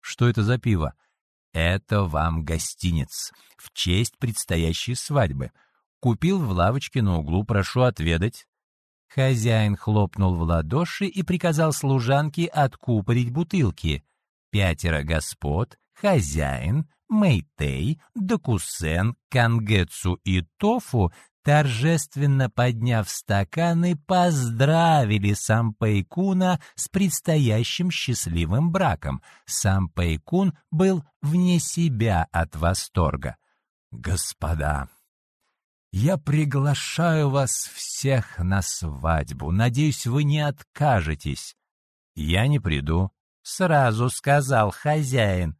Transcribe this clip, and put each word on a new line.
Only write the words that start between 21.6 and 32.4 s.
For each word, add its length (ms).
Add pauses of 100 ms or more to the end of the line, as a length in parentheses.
подняв 640
стаканы, 840
поздравили 1400
Сампэйкуна 1300 (160)
с 120
предстоящим 1000
счастливым 800
браком. 520 (240)
Сампэйкун 1120 (140)
был 340 (160)
вне 380
себя 720
от 240